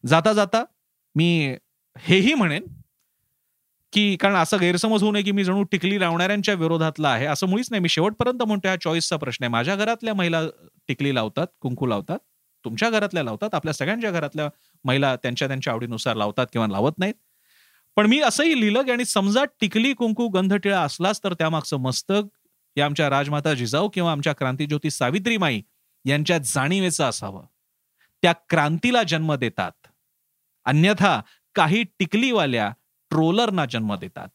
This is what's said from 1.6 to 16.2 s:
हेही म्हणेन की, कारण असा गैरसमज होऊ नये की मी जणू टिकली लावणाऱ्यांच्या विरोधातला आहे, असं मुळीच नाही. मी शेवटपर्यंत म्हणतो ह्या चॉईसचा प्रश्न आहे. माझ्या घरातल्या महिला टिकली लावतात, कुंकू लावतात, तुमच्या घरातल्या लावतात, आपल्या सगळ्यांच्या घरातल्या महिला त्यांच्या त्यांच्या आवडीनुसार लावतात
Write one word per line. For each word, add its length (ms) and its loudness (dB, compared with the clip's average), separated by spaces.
हेही 360 4
म्हणेन 300 0
की, 240 4
कारण 200 2
असा 220 2
गैरसमज 460 2
होऊ 80 2
नये 100 0
की 100 -2
मी 120 0
जणू 200 2
टिकली 360 0
लावणाऱ्यांच्या 540 0
विरोधातला 560 0
आहे, 160 2
असं 220 -2
मुळीच 240 0
नाही. 100 -2
मी 80 2
शेवटपर्यंत 540 0
म्हणतो 240 -2
ह्या 140 -2
चॉईसचा 360 -2
प्रश्न 260 -6
आहे. 60 -2
माझ्या 260 0
घरातल्या 380 -2
महिला 280 0
टिकली 280 -2
लावतात, 320 -2
कुंकू 260 -4
लावतात, 340 -2
तुमच्या 260 -2
घरातल्या 340 0
लावतात, 300 -6
आपल्या 200 -4
सगळ्यांच्या 380 -4
घरातल्या 380 -4
महिला 320 2
त्यांच्या 320 -4
त्यांच्या 260 -4
आवडीनुसार 420 -4
लावतात 360 -2